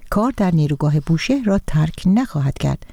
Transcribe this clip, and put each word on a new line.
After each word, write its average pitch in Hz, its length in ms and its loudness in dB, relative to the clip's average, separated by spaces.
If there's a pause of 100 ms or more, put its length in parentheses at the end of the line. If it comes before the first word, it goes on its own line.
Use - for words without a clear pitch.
کار 233 280 0
در 185 140 2
نیروگاه 151 480 2
بوشهر 240 440 0
را 196 240 2
ترک 156 380 0
نخواهد 185 520 0
کرد - 360 -4